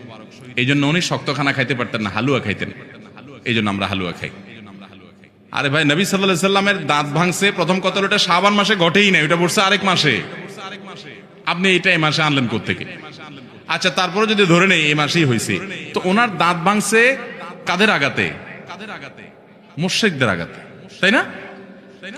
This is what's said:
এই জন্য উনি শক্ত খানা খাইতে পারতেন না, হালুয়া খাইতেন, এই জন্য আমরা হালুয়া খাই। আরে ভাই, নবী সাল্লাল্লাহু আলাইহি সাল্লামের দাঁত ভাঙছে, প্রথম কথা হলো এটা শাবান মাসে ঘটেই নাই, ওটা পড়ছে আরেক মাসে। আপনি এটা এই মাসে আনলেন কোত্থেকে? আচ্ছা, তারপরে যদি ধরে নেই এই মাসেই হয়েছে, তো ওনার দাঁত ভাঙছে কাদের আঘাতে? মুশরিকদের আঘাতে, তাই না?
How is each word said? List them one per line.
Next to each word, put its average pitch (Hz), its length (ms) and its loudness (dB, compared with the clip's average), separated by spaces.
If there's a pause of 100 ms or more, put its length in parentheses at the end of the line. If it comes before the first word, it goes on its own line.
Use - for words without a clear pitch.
(560)
এই 123 100 0
জন্য 143 200 2
উনি 170 140 0
শক্ত 143 340 -4
খানা 139 180 -2
খাইতে 131 220 0
পারতেন 117 260 -4
না, 104 100 -2
হালুয়া 117 300 0
খাইতেন, 98 300 -4 (760)
এই 117 100 -2
জন্য 107 160 0
আমরা 98 160 -2
হালুয়া 92 260 -4
খাই। - 180 -10 (1200)
আরে 135 160 -2
ভাই, 151 160 0
নবী 147 200 4
সাল্লাল্লাহু 196 180 0
আলাইহি 190 180 2
সাল্লামের 196 460 2
দাঁত 147 200 2
ভাঙছে, 175 460 2
প্রথম 185 280 0
কথা 185 180 -2
হলো 196 80 0
এটা 202 120 2
শাবান 185 360 4
মাসে 202 220 4
ঘটেই 190 340 4
নাই, 160 140 4
ওটা 165 120 2
পড়ছে 175 240 2
আরেক 196 240 2
মাসে। 151 380 2 (1200)
আপনি 180 300 2
এটা 185 140 2
এই 175 80 4
মাসে 156 240 2
আনলেন 139 240 2
কোত্থেকে? 101 380 -4 (840)
আচ্ছা, 170 220 -2
তারপরে 190 360 0
যদি 208 200 4
ধরে 170 200 6
নেই 175 160 4
এই 151 120 2
মাসেই 151 300 2
হয়েছে, 110 340 0 (360)
তো - 100 -2
ওনার 196 340 2
দাঁত 175 180 2
ভাঙছে 214 600 2 (500)
কাদের 190 240 2
আঘাতে? 123 400 0 (1500)
মুশরিকদের 160 500 0
আঘাতে, - 600 -6 (120)
তাই 190 100 4
না? 294 140 4 (920)